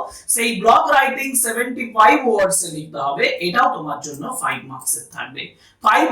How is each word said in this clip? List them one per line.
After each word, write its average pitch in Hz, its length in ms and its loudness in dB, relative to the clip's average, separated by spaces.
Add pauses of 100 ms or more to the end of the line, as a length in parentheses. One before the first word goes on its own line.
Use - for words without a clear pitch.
(340)
সেই 233 160 0 (120)
ব্লগ 233 200 6 (140)
রাইটিং 269 320 0 (180)
সেভেন্টি 240 380 -4 (120)
ফাইভ 214 200 8 (140)
ওয়ার্ডস 196 360 2
এ - 100 -10
লিখতে - 300 -10
হবে, 139 180 -2 (220)
এটাও 180 300 2
তোমার 151 300 -8
জন্য 143 160 -12 (200)
ফাইভ 131 160 -4 (120)
মার্কস - 260 -8
এর - 100 -12 (100)
থাকবে। - 260 -12 (440)
ফাইভ - 260 4